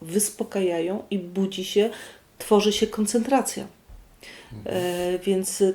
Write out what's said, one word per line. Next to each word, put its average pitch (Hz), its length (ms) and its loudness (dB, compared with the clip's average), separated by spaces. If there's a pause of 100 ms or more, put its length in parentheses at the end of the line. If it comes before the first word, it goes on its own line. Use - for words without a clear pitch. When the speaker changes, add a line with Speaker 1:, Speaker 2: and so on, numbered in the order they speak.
Speaker 1:
wyspokajają 185 1120 -2
i 202 80 0
budzi 185 460 -2
się, 214 240 4 (480)
tworzy 208 360 4
się 214 140 2
koncentracja. 233 800 0 (840)
Speaker 2:
Mhm. 104 220 -6 (400)
Speaker 1:
E, 180 40 -4
więc 190 440 0 (120)